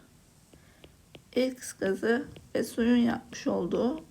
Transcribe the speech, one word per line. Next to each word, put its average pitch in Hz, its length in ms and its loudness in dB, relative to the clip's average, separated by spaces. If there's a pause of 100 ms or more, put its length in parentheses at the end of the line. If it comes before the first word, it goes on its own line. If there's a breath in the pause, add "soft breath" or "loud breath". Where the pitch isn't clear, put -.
(1400 soft breath)
X 254 360 -2
gazı 220 520 0 (300)
ve - 100 -2
suyun 240 320 2
yapmış - 500 0
olduğu 202 640 0